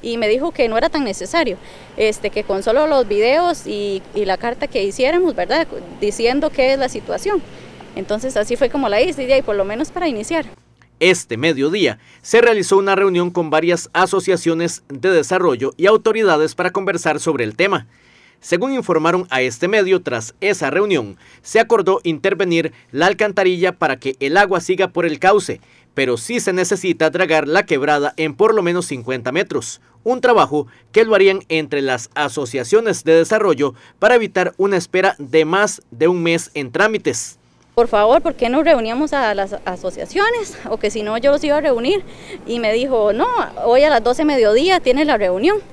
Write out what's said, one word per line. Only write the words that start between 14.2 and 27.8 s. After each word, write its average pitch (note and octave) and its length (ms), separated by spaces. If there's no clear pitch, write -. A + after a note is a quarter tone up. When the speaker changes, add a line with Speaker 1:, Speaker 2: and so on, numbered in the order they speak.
Speaker 2:
de C#3 220
desarrollo D3+ 680
y E3 80
autoridades G#3 720
para F3+ 160
conversar F3 500
sobre C3+ 240
el G#2+ 100
tema. F3+ 320
Según A3+ 320
informaron F3+ 560
a C3 120
este B2+ 260
medio, F#3+ 340
tras A#2 400
esa F#3 280
reunión, D3 480
se - 160
acordó G#3 440
intervenir E3+ 680
la D#3 140
alcantarilla F#3+ 680
para C#3 260
que C3 200
el C#3 160
agua G3 240
siga F3+ 280
por E3+ 180
el D3 140
cauce, F#3 420
pero B2+ 240
sí A#3+ 220
se G3 120
necesita F3+ 580
dragar D#3 380
la F3+ 180
quebrada D3 520